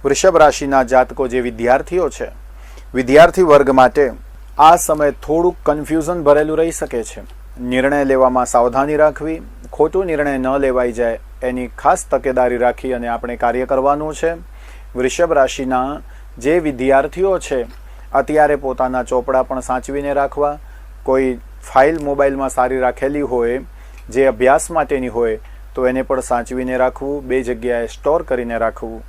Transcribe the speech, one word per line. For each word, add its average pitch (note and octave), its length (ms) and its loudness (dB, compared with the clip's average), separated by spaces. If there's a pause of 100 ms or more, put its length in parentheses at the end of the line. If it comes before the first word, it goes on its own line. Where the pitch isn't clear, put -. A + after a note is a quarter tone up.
વૃષભ E3 340 2
રાશિના C#3 460 4
જાતકો B2+ 440 0
જે B2+ 140 -2
વિદ્યાર્થીઓ B2 680 0
છે, - 180 -8 (680)
વિદ્યાર્થી D#3 500 6
વર્ગ C#3+ 260 6
માટે C3 420 4 (480)
આ D#3+ 160 10
સમય D3+ 360 0
થોડુંક E3+ 520 0
કન્ફ્યુઝન D#3 600 -2
ભરેલું D3+ 340 4
રહી E3 140 0
શકે B2 320 -6
છે. - 180 -14 (400)
નિર્ણય C3 420 0
લેવામાં C3 420 2
સાવધાની B2+ 500 2
રાખવી, D3+ 460 0 (320)
ખોટો D#3+ 300 0
નિર્ણય D3 340 -2
ન C3 200 -2
લેવાઈ B2+ 340 0
જાય A#2 280 -4 (220)
એની B2+ 260 -6
ખાસ - 440 0
તકેદારી B2+ 460 0
રાખી B2 360 -2
અને A#2+ 140 -6
આપણે A#2 280 -8
કાર્ય B2 300 -2
કરવાનું C#3+ 500 -2
છે. E3 180 -2 (640)
વૃષભ C3 360 0
રાશિના C3 680 0 (360)
જે D3 220 0
વિદ્યાર્થીઓ D3 800 0
છે, B2 260 -4 (480)
અત્યારે D3 420 2
પોતાના B2+ 480 -4
ચોપડા B2+ 400 -2
પણ C3 160 -6
સાચવીને C#3 540 -6
રાખવા, C#3+ 460 -2 (440)
કોઈ C3 360 0 (340)
ફાઇલ D3 300 4
મોબાઈલમાં C#3 460 0
સારી B2+ 300 -2
રાખેલી C3+ 420 -2
હોય, B2 440 -2 (440)
જે C3 160 2
અભ્યાસ C3 460 2
માટેની C#3+ 360 -2
હોય, A2+ 320 -2 (360)
તો B2+ 120 0
એને C3 140 0
પણ C3 180 -2
સાચવીને B2+ 580 -4
રાખવું, C#3 500 -2
બે B2+ 160 -2
જગ્યાએ A#2 440 -4
સ્ટોર D#3+ 360 -2
કરીને A#2+ 340 -4
રાખવું. A2+ 500 -6